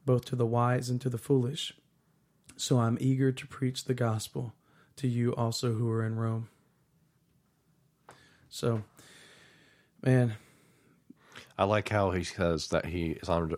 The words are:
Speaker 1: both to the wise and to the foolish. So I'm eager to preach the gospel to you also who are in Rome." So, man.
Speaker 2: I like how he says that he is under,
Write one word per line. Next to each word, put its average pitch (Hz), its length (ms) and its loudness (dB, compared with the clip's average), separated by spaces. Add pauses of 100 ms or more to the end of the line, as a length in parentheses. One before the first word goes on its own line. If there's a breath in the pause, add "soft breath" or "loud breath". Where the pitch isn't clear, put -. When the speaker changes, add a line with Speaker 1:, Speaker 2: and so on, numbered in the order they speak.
Speaker 1:
both 123 200 4
to 131 120 -8
the 120 80 2
wise 120 440 2
and 123 120 -2
to 131 80 -2
the 120 80 -4
foolish. 131 560 0 (840)
So 131 240 2
I'm 113 220 2
eager 131 320 2
to - 140 -12
preach - 380 -4
the 131 80 0
gospel 117 600 -4 (420 soft breath)
to 135 120 -2
you 120 280 0
also 117 380 -2
who 113 180 0
are 113 140 0
in 113 100 -4
Rome." 113 320 -4 (2000 loud breath)
So, 113 340 -2 (1200 loud breath)
man. 123 340 4 (1200 loud breath)
Speaker 2:
I 95 60 2
like 104 240 2
how 101 220 2
he 90 120 -2
says 85 460 -2
that 85 160 0
he 82 260 -4
is - 180 -10
under, 82 280 0